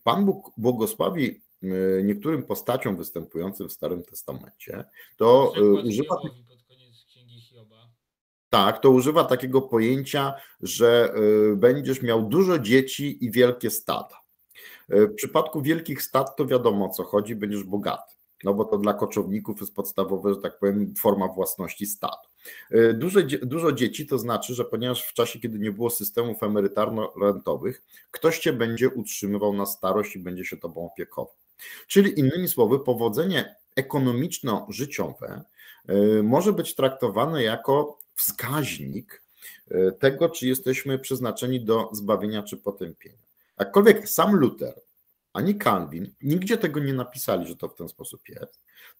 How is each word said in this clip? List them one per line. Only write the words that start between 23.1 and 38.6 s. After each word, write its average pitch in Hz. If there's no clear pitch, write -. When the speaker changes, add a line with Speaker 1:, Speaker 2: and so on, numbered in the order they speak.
Speaker 1:
dzie-, 135
dużo 147
dzieci 139
to 135
znaczy, 117
że 120
ponieważ 120
w -
czasie, 117
kiedy 110
nie 107
było 113
systemów 117
emerytarno-rentowych, 101
ktoś 160
cię 160
będzie 117
utrzymywał 101
na 98
starość 98
i -
będzie 90
się -
tobą 85
opiekował. -
Czyli 196
innymi 160
słowy, 127
powodzenie 127
ekonomiczno-życiowe, 123
e, 104
może 151
być 170
traktowane 131
jako 135
wskaźnik, 113